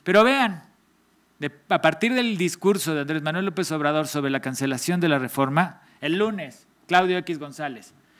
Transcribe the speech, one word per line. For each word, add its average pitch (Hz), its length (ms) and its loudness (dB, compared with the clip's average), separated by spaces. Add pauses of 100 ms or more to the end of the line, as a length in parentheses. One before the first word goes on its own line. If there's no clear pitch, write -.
Pero 202 220 6
vean, 240 400 0 (720)
de, 143 140 -6 (160)
a 180 120 2
partir 160 340 2
del 233 240 0
discurso 175 560 0
de 147 80 -2
Andrés 151 200 -4
Manuel 160 220 -2
López 185 260 -4
Obrador 151 380 0
sobre 143 220 -2
la 135 100 -2
cancelación 135 580 -2
de 175 100 2
la 147 100 4
reforma, 139 640 0 (180)
el 156 180 -2
lunes, 202 480 -4 (220)
Claudio 180 300 2
X 170 200 -6
González, 139 540 -12 (280)